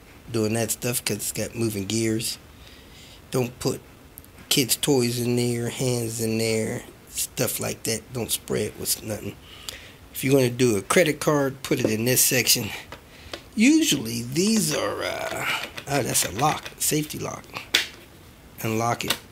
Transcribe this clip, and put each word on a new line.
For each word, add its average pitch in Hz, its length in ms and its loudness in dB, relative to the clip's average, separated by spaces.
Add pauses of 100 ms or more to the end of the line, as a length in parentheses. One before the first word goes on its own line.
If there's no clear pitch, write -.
(320)
doing 110 220 0
that 113 180 0
stuff - 320 -4
'cause 107 140 -2
it's - 140 -6
got - 240 -6
moving 107 300 -2
gears. 113 520 0 (960)
Don't 123 280 -2
put - 220 -2 (680)
kids' 127 260 2
toys 120 440 2
in 120 160 2
there, 120 340 0
hands 120 520 -2
in 113 160 0
there, 110 460 0 (260)
stuff - 500 -2
like 110 240 -6
that. 113 300 -4
Don't 113 180 -6
spray - 320 -2
it - 160 -6
with - 240 -4
nothing. 107 320 -8 (800)
If - 100 -6
you're 135 100 4
gonna 131 160 6
do 120 260 4
a 95 60 2
credit 156 380 4
card, 139 440 2
put 143 160 0
it 117 100 2
in 110 160 0
this 123 160 4
section. 113 480 4 (840)
Usually 151 680 4
these 165 500 2
are, 101 300 -2
uh, - 420 -4 (420)
oh, 139 160 0
that's 123 220 0
a 87 60 -6
lock, 143 480 -2
safety 151 400 -2
lock. - 260 -8 (1160)
Unlock 117 440 0
it. - 100 -2 (160)